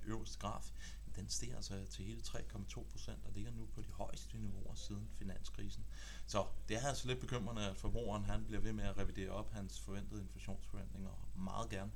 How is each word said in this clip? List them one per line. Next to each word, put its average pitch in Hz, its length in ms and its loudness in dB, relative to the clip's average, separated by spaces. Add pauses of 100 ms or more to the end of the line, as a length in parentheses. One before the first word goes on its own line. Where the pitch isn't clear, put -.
øverste 110 340 -2
graf, - 320 -2 (440)
den 101 140 -4
stiger 113 260 0
altså 98 300 -2
til 98 200 -4
hele 113 160 -4
tre - 220 0
komma - 240 -4
to - 240 -4
procent - 340 -4
og 101 60 0
ligger 107 200 0
nu 113 140 -2
på - 160 -4
de - 100 -2
højeste - 460 -2
niveauer 101 380 0
siden 101 380 -4
finanskrisen. - 720 0 (420)
Så 98 180 6 (220)
det 107 100 4
er 127 100 2
altså 131 200 2
lidt 127 120 2
bekymrende, 113 500 0
at 92 80 -2
forbrugeren, 107 460 4
han 104 220 4
bliver 107 160 4
ved 110 120 8
med 104 100 2
at 101 140 4
revidere 95 320 4
op 98 220 0
hans 98 280 -2
forventede 101 420 -2
inflationsforventninger, 95 880 -2
og - 300 -2
meget 95 300 0
gerne 101 260 0